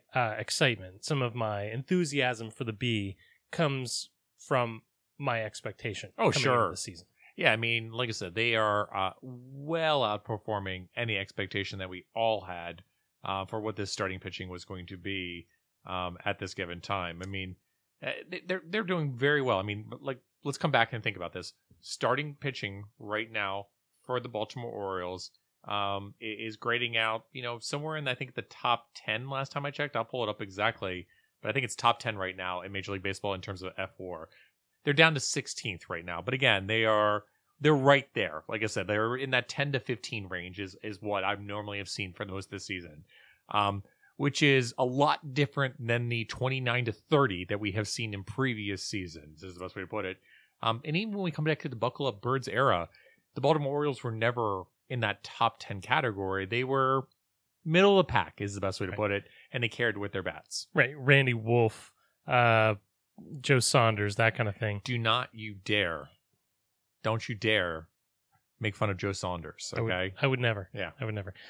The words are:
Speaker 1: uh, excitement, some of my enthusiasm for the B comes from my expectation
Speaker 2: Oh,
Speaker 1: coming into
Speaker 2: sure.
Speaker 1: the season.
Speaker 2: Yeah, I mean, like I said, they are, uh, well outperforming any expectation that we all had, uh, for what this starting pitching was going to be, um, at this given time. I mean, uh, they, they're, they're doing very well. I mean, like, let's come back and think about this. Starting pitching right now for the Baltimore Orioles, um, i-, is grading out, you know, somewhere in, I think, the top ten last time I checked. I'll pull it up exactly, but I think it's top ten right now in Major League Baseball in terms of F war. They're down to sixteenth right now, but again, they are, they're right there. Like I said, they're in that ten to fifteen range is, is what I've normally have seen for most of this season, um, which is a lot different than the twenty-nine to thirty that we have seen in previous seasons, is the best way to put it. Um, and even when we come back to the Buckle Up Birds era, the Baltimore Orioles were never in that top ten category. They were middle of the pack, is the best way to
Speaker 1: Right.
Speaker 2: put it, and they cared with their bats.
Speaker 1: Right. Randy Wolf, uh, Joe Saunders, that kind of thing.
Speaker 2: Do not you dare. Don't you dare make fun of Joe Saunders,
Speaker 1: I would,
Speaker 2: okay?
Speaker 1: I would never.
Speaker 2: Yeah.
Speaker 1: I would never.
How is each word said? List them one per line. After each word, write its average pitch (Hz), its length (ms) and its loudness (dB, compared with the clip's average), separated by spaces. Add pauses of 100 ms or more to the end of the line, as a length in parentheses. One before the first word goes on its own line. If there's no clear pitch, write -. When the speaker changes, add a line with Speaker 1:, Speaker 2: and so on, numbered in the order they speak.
(140)
Speaker 1:
uh, 117 240 2
excitement, 101 640 0
some 143 160 0
of 120 140 0
my 107 300 -2
enthusiasm 127 840 0
for - 140 -8
the 113 80 -2
B 104 440 0 (340)
comes 135 580 -2 (300)
from 120 420 0 (380)
my 123 240 0
expectation 104 720 -8
Speaker 2:
Oh, 214 140 6
Speaker 1:
coming - 60 2
into 135 40 2
Speaker 2:
sure. 123 300 6
Speaker 1:
the 78 80 -8
season. - 280 -10 (300)
Speaker 2:
Yeah, 131 160 4
I 110 40 4
mean, 113 360 -2
like 120 160 -2
I 110 40 -4
said, 92 220 -6
they 113 220 2
are, 104 400 4
uh, 95 240 0
well 139 800 -2
outperforming 101 880 -2 (100)
any 117 220 -2
expectation 98 640 -6
that 92 100 -8
we 92 240 -12
all 113 260 2
had, 85 420 -10 (440)
uh, 95 180 -2
for 110 160 -6
what 104 160 -4
this 101 160 -4
starting 92 280 -4
pitching 92 280 -10
was 90 160 -12
going 90 220 -12
to 95 100 -12
be, 90 500 -6 (400)
um, 90 380 -4
at 101 140 0
this 95 160 -8
given 87 260 -6
time. 87 420 -6
I 95 60 -8
mean, 95 280 -8 (460)
uh, - 100 -6 (140)
they, 180 200 -10
they're, 185 200 -4
they're 208 180 -2
doing 165 340 0
very 143 240 4
well. 117 160 4
I 95 60 0
mean, 104 360 -6
like, 139 200 -8 (240)
let's 139 120 -4
come 160 140 0
back 123 240 6
and 110 100 -6
think 101 140 -2
about 85 160 -6
this. 90 180 -8 (300)
Starting 139 580 -2
pitching 104 440 -6 (140)
right 110 320 -4
now 101 360 -4 (400)
for 127 120 -2
the 123 120 -6
Baltimore 117 420 -6
Orioles, 92 580 -6 (340)
um, 101 560 -2
i-, 117 40 -10
is 110 320 -8
grading 120 400 0
out, 113 360 0
you 131 80 -12
know, 120 200 -6
somewhere 151 360 -6
in, 143 120 -4
I 123 80 -2
think, 127 180 -8
the 113 80 -4
top - 440 0 (100)
ten 113 340 -4
last 135 220 -4
time 139 120 -4
I 143 60 -4
checked. 147 240 -4
I'll 113 100 0
pull 123 200 -2
it 107 40 0
up 107 140 -4
exactly, 98 640 -2 (340)
but 107 100 -2
I - 20 -2
think 131 120 0
it's - 120 -8
top 117 240 4
ten 110 180 -4
right 92 180 -4
now 90 260 -4
in 98 100 -10
Major 98 180 -6
League 95 140 -4
Baseball 98 300 -2
in 92 60 -4
terms 92 220 -8
of 92 160 -6
F 95 200 -4
war. 87 300 -10 (540)
They're 147 100 0
down 160 220 6
to 135 60 -2
sixteenth - 680 -6
right 85 160 -6
now, 85 160 -4
but 123 140 -2
again, 110 320 2
they 110 180 2
are, 107 380 4 (380)
they're 151 140 6
right 139 380 6
there. 80 360 -2
Like 107 160 -2
I - 20 0
said, 98 220 -2
they're 110 260 2
in 131 160 -4
that 123 180 0
ten 143 220 -2
to 135 80 0
fifteen 110 500 -6
range 90 300 -8
is, 95 240 -8
is 104 180 -10
what 104 220 -2
I've 101 180 0
normally 101 380 -6
have 98 100 -8
seen 95 240 -6
for - 120 -8
most 95 220 -6
of - 40 -20
this 98 160 -8
season, 98 380 -10 (460)
um, 101 340 2 (320)
which 139 260 0
is 131 360 4
a 135 60 2
lot 143 480 2
different 135 520 -2
than 120 240 2
the 117 160 -2
twenty-nine 123 640 0
to 110 60 0
thirty 104 520 2
that 101 160 -2
we 104 120 0
have 104 140 0
seen 110 280 -4
in 98 100 -8
previous 107 580 -2
seasons, 80 640 -8
is 92 100 -12
the 87 60 -18
best 92 160 -10
way 98 60 -6
to 92 60 -10
put 107 160 -4
it. 92 140 -6 (460)
Um, 113 200 0
and 156 120 -2
even 208 180 -2
when 202 80 -4
we 175 80 0
come 151 140 -4
back 156 160 0
to 160 80 -8
the 123 80 -6
Buckle 127 320 -2
Up 104 120 -4
Birds 127 280 0
era, 101 400 4 (480)
the - 40 -4
Baltimore 143 320 4
Orioles 147 320 -2
were 120 80 -2
never 113 500 2 (260)
in 127 120 -2
that 104 240 0
top - 340 0
ten 101 220 -8
category. 98 640 0
They 117 180 0
were 135 440 2 (560)
middle 190 340 8
of 180 80 6
the - 60 -4
pack, 87 280 2
is 101 140 -2
the 101 60 -6
best 95 180 0
way 101 80 -2
to 92 40 -4
Speaker 1:
Right. 101 60 -6
Speaker 2:
put 104 140 2
it, 101 140 0 (260)
and 120 140 0
they 113 40 0
cared 113 280 0
with 101 160 -4
their 95 100 -2
bats. - 520 -8
Speaker 1:
Right. 139 220 4
Randy 135 380 6
Wolf, 113 580 2 (360)
uh, 113 460 6 (640)
Joe 135 180 6
Saunders, 110 580 4
that 113 200 4
kind 110 120 0
of 98 80 -4
thing. 104 280 -4
Speaker 2:
Do 123 140 -2
not 113 340 2
you 110 220 -12
dare. 92 560 0 (920)
Don't 110 260 0
you 117 60 -6
dare 92 540 2 (720)
make 107 160 -2
fun 107 140 0
of 92 80 -4
Joe 101 140 -2
Saunders, 87 640 -8
Speaker 1:
I 117 40 0
would, 110 120 0
Speaker 2:
okay? 92 300 -2
Speaker 1:
I 143 60 2
would 131 120 0
never. 107 320 0
Speaker 2:
Yeah. 90 280 -6
Speaker 1:
I 120 40 -4
would 110 100 -4
never. 101 200 -6 (160)